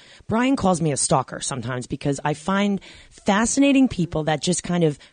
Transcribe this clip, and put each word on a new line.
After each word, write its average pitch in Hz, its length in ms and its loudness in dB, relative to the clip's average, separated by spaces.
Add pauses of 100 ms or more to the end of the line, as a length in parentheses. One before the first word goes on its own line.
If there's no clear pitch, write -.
(260)
Brian 247 300 0
calls 180 240 2
me 160 120 0
a 131 40 -2
stalker - 440 -2
sometimes 123 460 -6
because 139 380 -4
I 151 80 0
find 196 480 -2 (300)
fascinating 262 760 2
people 156 360 -2
that 156 160 -2
just - 220 -2
kind 175 220 0
of, 151 140 0 (140)